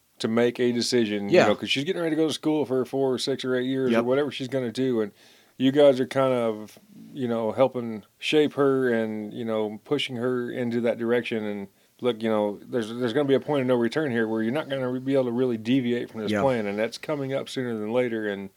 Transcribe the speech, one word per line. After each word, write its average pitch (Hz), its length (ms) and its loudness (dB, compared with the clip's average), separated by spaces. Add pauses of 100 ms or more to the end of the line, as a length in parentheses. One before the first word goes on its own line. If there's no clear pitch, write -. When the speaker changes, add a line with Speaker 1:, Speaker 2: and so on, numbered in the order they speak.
(200)
Speaker 1:
to 120 80 -2
make 120 320 2
a 123 120 2
decision, 110 580 0
Speaker 2:
Yeah. 165 140 6
Speaker 1:
you 107 60 6
know, 101 60 4
'cause 104 140 -8
she's 135 140 0
getting 175 180 -4
ready 160 140 0
to 156 60 2
go 160 60 2
to 135 60 -2
school 156 320 0
for 127 200 0
four 135 280 0
or 117 40 -2
six 131 280 -4
or 127 100 0
eight 127 100 0
years 131 260 0
Speaker 2:
Yep. 113 100 4
Speaker 1:
or - 20 -2
whatever 135 280 0
she's 131 180 -8
gonna 131 220 -2
do. 127 300 0
And 101 100 -2 (460)
you 131 140 4
guys 139 280 6
are 127 60 2
kind 131 280 0
of, 110 440 -2 (360)
you 120 140 -4
know, 113 240 -2
helping 117 520 0 (160)
shape 151 340 2
her 135 400 2
and, 110 400 -2
you 120 120 -8
know, 110 380 -2
pushing 135 340 -4
her 123 340 -2
into 120 300 -2
that 113 160 0
direction. 117 460 0
And 104 240 -6 (340)
look, 117 200 0
you 113 80 0
know, 104 380 2
there's, 117 260 -4
there's 120 200 -2
gonna 143 140 2
be 139 60 4
a 127 60 4
point 143 220 0
of 127 60 0
no 127 80 4
return 120 360 0
here 113 160 0
where 110 160 -2
you're 113 100 0
not 147 160 -4
gonna 127 300 -4
be 135 140 -2
able 131 120 4
to 120 60 -2
really 123 260 0
deviate 120 540 0
from 113 100 -10
this 101 100 -2
Speaker 2:
Yeah. 104 100 2
Speaker 1:
plan. 120 260 2
And 101 100 -4
that's 113 200 -2
coming 139 360 -6
up 135 160 -6
sooner 123 280 -6
than 107 140 -6
later. 117 360 0
And, 98 300 -6